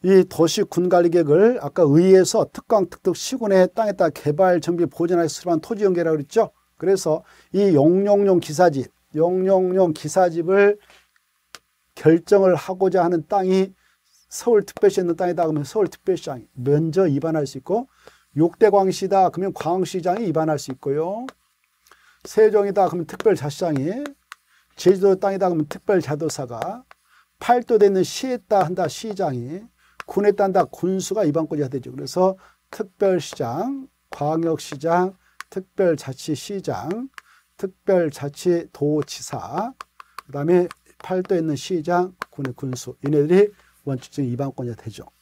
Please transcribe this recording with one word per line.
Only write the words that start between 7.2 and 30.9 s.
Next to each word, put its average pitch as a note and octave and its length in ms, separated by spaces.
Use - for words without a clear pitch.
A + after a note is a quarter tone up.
이 G3 220
용용용 G3 640
기사집, D3+ 540
용용용 F#3 760
기사집을 F#3 840
결정을 F3+ 580
하고자 F#3 480
하는 E3+ 240
땅이 F#3+ 480
서울특별시에 G3+ 760
있는 E3+ 140
땅이다 F3 280
그러면 D#3 200
서울특별시장이 D#3+ 880
먼저 D3+ 500
위반할 D3+ 440
수 C3+ 120
있고, A3 300
육대광시다 F#3+ 960
그러면 F#3 240
광시장이 F3+ 720
위반할 D#3 340
수 - 120
있고요. E3 540
세종이다 G3+ 640
그러면 E3+ 180
특별자치장이, E3 1000
제주도 F#3+ 400
땅이다 G3 320
그러면 D#3 180
특별자도사가, D3+ 1160
팔도에 A#3 460
있는 F#3+ 180
시에 C4 300
있다 G3+ 300
한다 F3 220
시장이, D#3+ 760
군에 G#3 240
있다 G3+ 140
한다 F#3 200
군수가 F#3+ 580